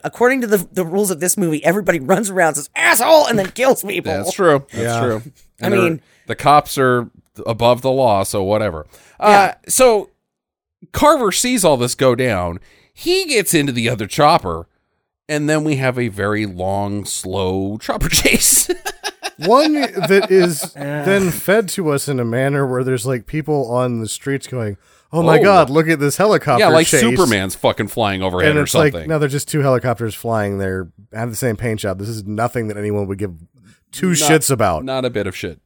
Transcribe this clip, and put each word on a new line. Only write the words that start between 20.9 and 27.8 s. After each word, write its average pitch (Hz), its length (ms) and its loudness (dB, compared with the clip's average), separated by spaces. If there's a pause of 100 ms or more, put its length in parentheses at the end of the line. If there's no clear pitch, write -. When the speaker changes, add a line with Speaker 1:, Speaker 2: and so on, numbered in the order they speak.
Speaker 3:
then 190 260 2
fed 196 400 0
to 165 200 -2
us 139 180 -2
in 135 120 -2
a 120 40 -2
manner 135 420 0
where 127 180 -2
there's, 123 220 -2
like, 127 200 -4
people 147 440 -4
on 123 300 -2
the 107 80 -6
streets - 380 -6
going, 107 300 -6 (360)
"Oh 165 100 0
my 160 160 6
Speaker 2:
Oh. 151 40 4
Speaker 3:
God, 180 280 4
look 156 180 2
at 160 120 0
this 143 160 0
helicopter 165 480 2
Speaker 2:
Yeah, 180 60 6
like 165 160 4
Speaker 3:
chase." 143 140 2
Speaker 2:
Superman's 113 540 2
fucking 110 340 -2